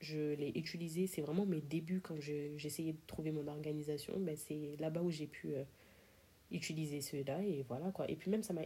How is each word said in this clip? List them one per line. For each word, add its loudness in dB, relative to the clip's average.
Je 0
l'ai 2
utilisée. 0
C'est -2
vraiment 4
mes 4
débuts 0
quand -4
je, -2
j'essayais 0
de -8
trouver 0
mon 0
organisation. 0
Ben, 2
c'est -4
là-bas 2
où 4
j'ai 0
pu, -4
euh, 0
utiliser 0
ceux-là. 0
Et 2
voilà, 0
quoi. 0
Et 2
puis -2
même, 4
ça -2
m'a 0